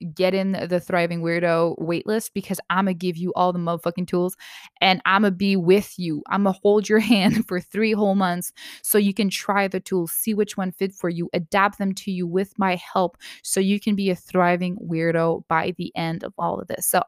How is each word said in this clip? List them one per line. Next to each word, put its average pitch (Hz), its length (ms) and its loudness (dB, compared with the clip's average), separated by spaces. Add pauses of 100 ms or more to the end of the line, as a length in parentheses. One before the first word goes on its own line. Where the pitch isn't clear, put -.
(140)
get 185 200 2
in 190 180 0
the 175 280 -2
Thriving 170 400 -2
Weirdo 170 580 0
waitlist, 170 540 -2
because 190 280 -4 (100)
I'ma 185 260 2
give 175 200 -4
you 175 180 -4
all 180 180 2
the 175 60 -4
motherfucking 170 480 -4
tools, 180 300 0 (440)
and 185 240 2
I'ma 196 260 4
be 196 240 2
with 190 440 2
you. 165 300 -4
I'ma 196 240 2
hold 208 360 2
your 214 100 6
<laughs> - 0 -
hand 214 480 4
for 180 140 -2
three 214 320 -2
whole 202 220 2
months 180 380 0 (300)
so - 140 0
you 202 160 4
can 196 160 0
try 196 400 0
the 190 120 -4
tools, 175 320 -2
see - 220 -2
which 202 220 -2
one 185 160 -4
fit 196 200 -4
for - 160 -4
you, 170 240 -4
adapt 196 460 0
them 190 160 -2
to - 160 -10
you 180 160 -2
with 190 320 -2
my 190 180 2
help 175 420 -2 (240)
so - 180 -2
you 196 180 2
can 208 160 -2
be 196 160 0
a 175 60 0
thriving 180 600 0
weirdo 165 720 0
by 165 280 0
the - 180 -8
end 165 300 -4
of - 140 -10
all 170 220 -2
of 180 80 -10
this. - 180 -6
So 180 220 2